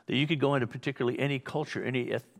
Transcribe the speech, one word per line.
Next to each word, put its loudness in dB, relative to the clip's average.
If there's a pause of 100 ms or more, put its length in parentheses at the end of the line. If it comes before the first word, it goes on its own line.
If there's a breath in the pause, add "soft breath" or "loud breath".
(100)
That 2
you 4
could 0
go 4
into 2
particularly -2
any 2
culture, -4
any -2
eth-, -2 (140)